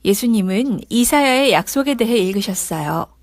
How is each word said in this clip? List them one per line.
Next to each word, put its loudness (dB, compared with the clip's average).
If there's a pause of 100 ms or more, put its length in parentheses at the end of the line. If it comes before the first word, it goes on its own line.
예수님은 0
이사야의 2
약속에 0
대해 0
읽으셨어요. -4 (140)